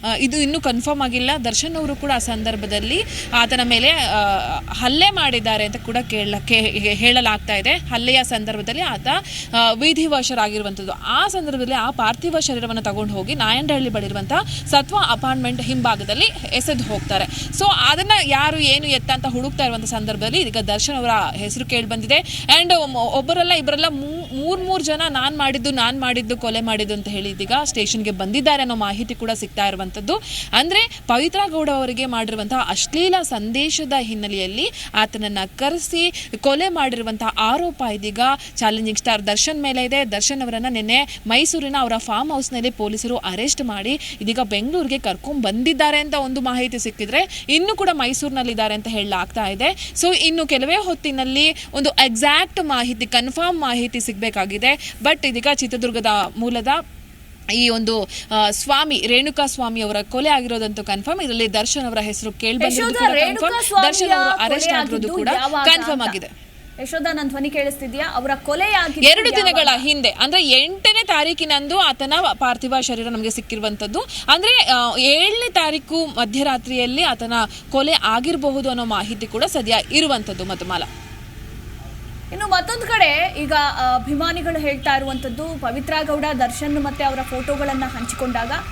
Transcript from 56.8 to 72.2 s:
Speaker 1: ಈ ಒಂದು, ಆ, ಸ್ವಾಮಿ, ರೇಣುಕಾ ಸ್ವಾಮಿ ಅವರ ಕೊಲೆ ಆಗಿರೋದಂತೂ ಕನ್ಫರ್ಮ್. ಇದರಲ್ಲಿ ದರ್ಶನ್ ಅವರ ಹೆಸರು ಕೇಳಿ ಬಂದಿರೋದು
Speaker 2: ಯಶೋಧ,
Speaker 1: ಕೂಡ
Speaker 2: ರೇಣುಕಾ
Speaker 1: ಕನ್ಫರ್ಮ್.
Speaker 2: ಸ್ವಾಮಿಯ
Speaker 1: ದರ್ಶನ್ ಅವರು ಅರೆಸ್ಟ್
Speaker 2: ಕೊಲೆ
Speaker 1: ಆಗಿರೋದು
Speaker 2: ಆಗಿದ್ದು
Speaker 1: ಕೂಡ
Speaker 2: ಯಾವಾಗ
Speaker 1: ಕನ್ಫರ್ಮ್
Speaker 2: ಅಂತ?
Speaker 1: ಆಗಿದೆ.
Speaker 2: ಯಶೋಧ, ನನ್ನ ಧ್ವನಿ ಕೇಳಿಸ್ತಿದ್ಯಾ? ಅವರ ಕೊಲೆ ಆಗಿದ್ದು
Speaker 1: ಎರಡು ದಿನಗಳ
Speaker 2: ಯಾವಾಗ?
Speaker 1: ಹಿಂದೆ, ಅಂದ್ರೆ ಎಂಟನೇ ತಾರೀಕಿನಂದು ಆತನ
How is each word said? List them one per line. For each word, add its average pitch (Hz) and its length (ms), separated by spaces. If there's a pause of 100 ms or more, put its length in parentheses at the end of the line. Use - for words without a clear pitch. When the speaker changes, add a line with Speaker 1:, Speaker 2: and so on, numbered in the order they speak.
Speaker 1:
ಈ 240 140
ಒಂದು, 226 400 (220)
ಆ, 214 200
ಸ್ವಾಮಿ, 277 560
ರೇಣುಕಾ 277 400
ಸ್ವಾಮಿ 226 340
ಅವರ 208 160 (140)
ಕೊಲೆ 269 180
ಆಗಿರೋದಂತೂ 226 560
ಕನ್ಫರ್ಮ್. 233 380
ಇದರಲ್ಲಿ 226 320
ದರ್ಶನ್ 233 320
ಅವರ 226 120
ಹೆಸರು 214 340
ಕೇಳಿ 226 260
ಬಂದಿರೋದು 453 320
Speaker 2:
ಯಶೋಧ, 480 180
Speaker 1:
ಕೂಡ 571 80
Speaker 2:
ರೇಣುಕಾ 622 240
Speaker 1:
ಕನ್ಫರ್ಮ್. 480 280
Speaker 2:
ಸ್ವಾಮಿಯ 392 200
Speaker 1:
ದರ್ಶನ್ 381 220
ಅವರು 370 200
ಅರೆಸ್ಟ್ 349 380
Speaker 2:
ಕೊಲೆ 339 100
Speaker 1:
ಆಗಿರೋದು 240 180
Speaker 2:
ಆಗಿದ್ದು 220 180
Speaker 1:
ಕೂಡ 320 200
Speaker 2:
ಯಾವಾಗ 277 320
Speaker 1:
ಕನ್ಫರ್ಮ್ 311 340
Speaker 2:
ಅಂತ? 220 100
Speaker 1:
ಆಗಿದೆ. 190 160 (560)
Speaker 2:
ಯಶೋಧ, 311 200
ನನ್ನ 302 260
ಧ್ವನಿ 277 220
ಕೇಳಿಸ್ತಿದ್ಯಾ? 277 640
ಅವರ 254 200
ಕೊಲೆ 294 300
ಆಗಿದ್ದು 330 440
Speaker 1:
ಎರಡು 440 280
ದಿನಗಳ 349 300
Speaker 2:
ಯಾವಾಗ? 262 200
Speaker 1:
ಹಿಂದೆ, 277 240
ಅಂದ್ರೆ 302 380
ಎಂಟನೇ 381 560
ತಾರೀಕಿನಂದು 302 720
ಆತನ 285 340 (200)